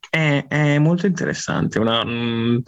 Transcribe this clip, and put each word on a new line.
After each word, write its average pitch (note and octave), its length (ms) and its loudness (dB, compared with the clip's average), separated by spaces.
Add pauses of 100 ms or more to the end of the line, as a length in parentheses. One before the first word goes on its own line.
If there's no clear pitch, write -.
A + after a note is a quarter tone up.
è, D3 380 0
è D3 320 2
molto E3+ 280 2
interessante, - 720 -2
una, A2+ 260 0
mm, A#2 640 0